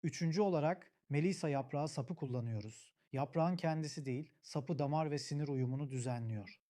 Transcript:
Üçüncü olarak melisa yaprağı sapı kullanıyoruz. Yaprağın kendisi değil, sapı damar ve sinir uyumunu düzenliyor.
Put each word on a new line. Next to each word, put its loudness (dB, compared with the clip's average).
Üçüncü 2
olarak 2
melisa 2
yaprağı 0
sapı -4
kullanıyoruz. -4
Yaprağın 2
kendisi 0
değil, -2
sapı -2
damar 2
ve 0
sinir -2
uyumunu 0
düzenliyor. -2